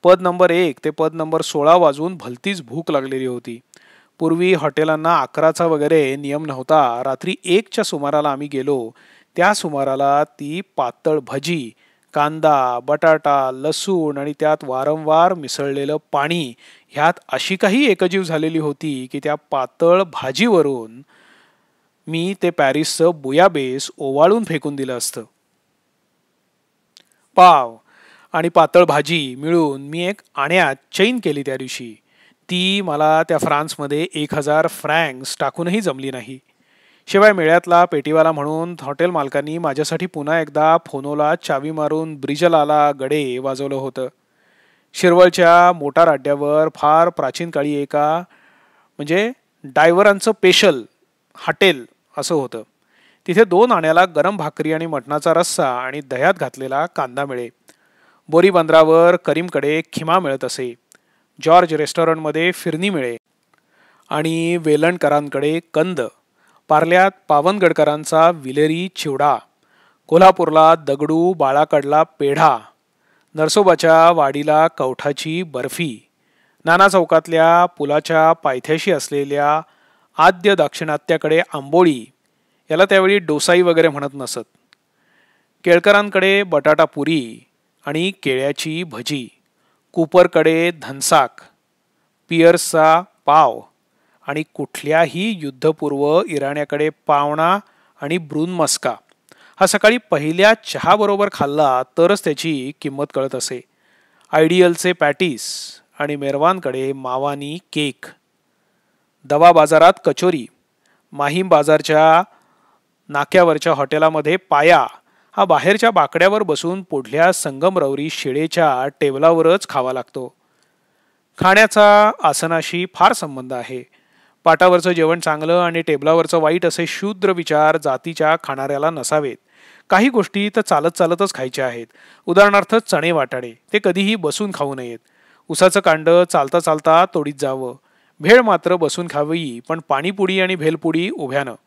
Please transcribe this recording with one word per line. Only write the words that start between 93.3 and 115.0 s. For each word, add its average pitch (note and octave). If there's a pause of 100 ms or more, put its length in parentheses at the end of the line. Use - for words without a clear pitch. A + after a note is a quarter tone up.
आणि C#3 (120)
कुठल्याही D#3+
युद्धपूर्व D3
इराण्याकडे D3 (180)
पावणा D#3 (440)
आणि D#3+
ब्रून D#3
मस्का D3+ (640)
हा F#3+
सकाळी G#3+ (140)
पहिल्या E3+
चहाबरोबर G3+
खाल्ला C#3+
तरच F3
त्याची D3
किंमत C#3 (100)
कळत C3+
असे. B2 (720)
आयडियलचे F3
पॅटीस D3 (260)
आणि D3
मेरवानकडे C#3
मावानी C#3 (140)
केक. D3 (1200)
दवा D3+
बाजारात D#3+ (120)
कचोरी. D3+ (640)
माहीम D3
बाजारच्या D#3 (840)
नाक्यावरच्या D#3
हॉटेलामध्ये D#3
पाया D3+ (460)